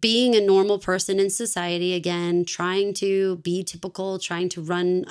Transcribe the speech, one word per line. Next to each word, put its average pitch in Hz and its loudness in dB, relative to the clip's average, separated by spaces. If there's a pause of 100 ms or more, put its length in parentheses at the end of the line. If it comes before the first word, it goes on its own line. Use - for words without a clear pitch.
being 233 4
a 214 8
normal 196 4
person 190 -2
in 196 2
society 180 -2
again, 175 0
trying 190 -2
to 190 0
be 175 -4
typical, 190 -8
trying 180 -4
to 170 -8
run 180 0